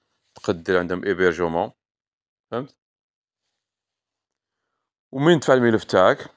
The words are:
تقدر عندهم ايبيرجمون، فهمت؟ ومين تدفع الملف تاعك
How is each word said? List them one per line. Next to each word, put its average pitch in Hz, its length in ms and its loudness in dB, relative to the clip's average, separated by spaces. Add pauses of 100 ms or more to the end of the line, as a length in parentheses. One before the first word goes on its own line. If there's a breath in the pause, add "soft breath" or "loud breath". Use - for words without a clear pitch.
(360)
تقدر 92 440 -4
عندهم 90 260 -6
ايبيرجمون، 87 680 -2 (800)
فهمت؟ 123 240 -10 (2250)
ومين 151 280 2
تدفع 143 140 2
الملف 120 300 2
تاعك 101 540 2